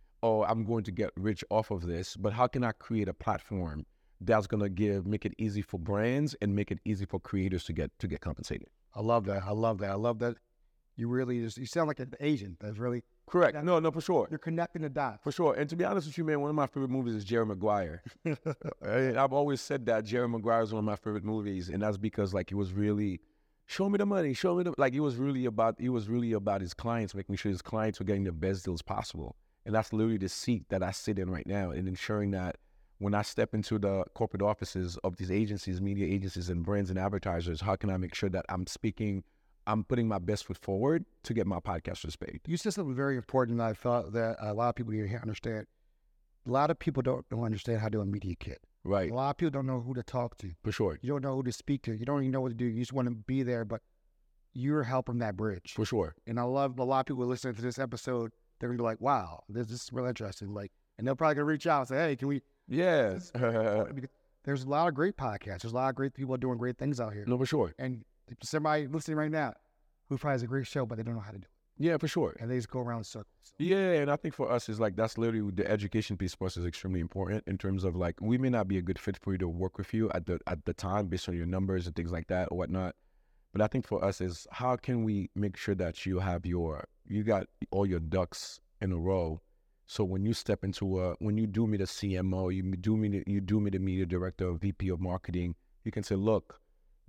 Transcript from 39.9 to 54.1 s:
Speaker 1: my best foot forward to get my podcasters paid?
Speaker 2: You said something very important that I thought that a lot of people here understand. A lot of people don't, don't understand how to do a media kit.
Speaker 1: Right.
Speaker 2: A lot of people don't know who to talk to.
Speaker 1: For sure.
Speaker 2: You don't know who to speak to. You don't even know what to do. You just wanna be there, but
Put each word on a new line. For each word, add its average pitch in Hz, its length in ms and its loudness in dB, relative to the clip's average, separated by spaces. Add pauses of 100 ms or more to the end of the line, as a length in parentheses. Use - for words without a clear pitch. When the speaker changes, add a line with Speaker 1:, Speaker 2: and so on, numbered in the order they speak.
Speaker 1:
my 104 120 0
best 98 260 -2
foot 92 120 -6
forward 131 480 0 (180)
to 120 100 -6
get 107 140 2
my 90 120 0
podcasters - 600 -6
paid? - 260 -10
Speaker 2:
You 165 120 -2
said 202 160 -2
something 147 220 -4
very 139 200 0
important 120 440 2
that 113 80 2
I 110 60 0
thought 120 400 0
that 113 280 0
a 107 120 -2
lot 117 160 2
of 117 60 -2
people 113 160 -4
here 107 300 -2
understand. 110 460 -6 (800)
A 110 40 -2
lot 143 200 4
of - 80 -2
people 135 240 0
don't, 131 260 0
don't 117 140 -2
understand 110 360 0
how 110 80 0
to 107 40 0
do 107 100 2
a 101 40 -2
media 98 300 -2
kit. - 240 -10 (240)
Speaker 1:
Right. 95 280 2
Speaker 2:
A - 20 -4
lot 135 160 0
of 139 80 -2
people 160 140 2
don't 135 160 -2
know 131 120 -2
who 123 140 -6
to 123 80 -4
talk 120 380 -4
to. 90 120 -8 (120)
Speaker 1:
For 107 80 0
sure. 87 300 0
Speaker 2:
You 120 80 -4
don't 143 120 0
know 135 140 -2
who 135 80 0
to 123 80 0
speak - 320 -2
to. 113 100 -2
You 110 120 -6
don't 143 180 0
even 131 80 2
know 131 100 0
what 131 80 0
to 117 60 -4
do. 120 100 0
You 113 140 0
just 123 140 -4
wanna 123 180 0
be 131 320 -2
there, 120 200 0
but 110 180 -4 (720)